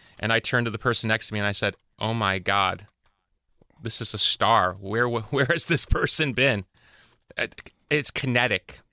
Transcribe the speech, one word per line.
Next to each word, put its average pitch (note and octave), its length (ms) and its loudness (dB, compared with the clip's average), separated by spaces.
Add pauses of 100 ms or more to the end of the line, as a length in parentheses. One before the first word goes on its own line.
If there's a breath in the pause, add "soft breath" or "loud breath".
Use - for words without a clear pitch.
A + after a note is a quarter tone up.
(200 soft breath)
and A2 140 0
I A#2 60 2
turned A#2+ 260 0
to A2+ 60 -2
the G#2+ 60 -6
person A#2 300 -2
next A2 200 -2
to G#2+ 60 -8
me G#2+ 60 -4
and G2+ 80 -2
I G2+ 60 -2
said, G2+ 220 -2 (220)
"Oh A2 160 -4
my G2 260 0
God, F#2 460 0 (960)
this A2+ 200 -4
is A2 120 -4
a G#2+ 40 -6
star. G2+ 600 4
Where, A2 300 0
wh-, A#2 140 -2
<laughs> - 100 -14
where C#3 120 2
has E3 200 0
this - 200 0
person D#3 480 0
been?" A#2+ 320 0 (720 soft breath)
It, - 340 -8 (180)
it's D3 220 0
kinetic. A#2+ 680 -2 (120)